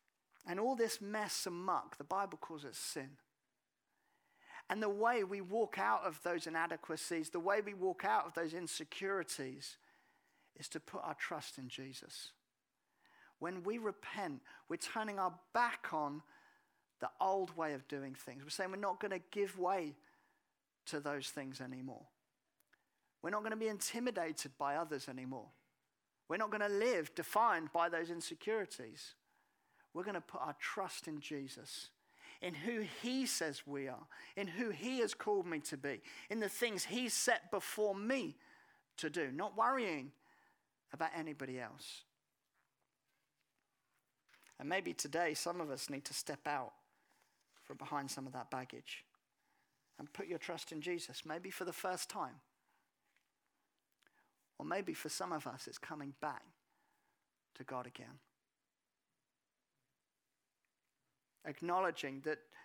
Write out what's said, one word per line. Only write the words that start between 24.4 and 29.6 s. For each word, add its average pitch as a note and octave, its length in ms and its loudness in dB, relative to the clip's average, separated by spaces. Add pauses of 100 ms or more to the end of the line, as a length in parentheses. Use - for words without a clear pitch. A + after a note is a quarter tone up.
by C#3+ 160 4
others D#3 340 0
anymore. B2+ 380 -4 (800)
We're E3 100 4
not G#3+ 140 4
gonna G#3 180 4
live G3+ 460 4
defined F3 580 6
by E3+ 160 8
those E3+ 220 2
insecurities. E3+ 1040 -2 (760)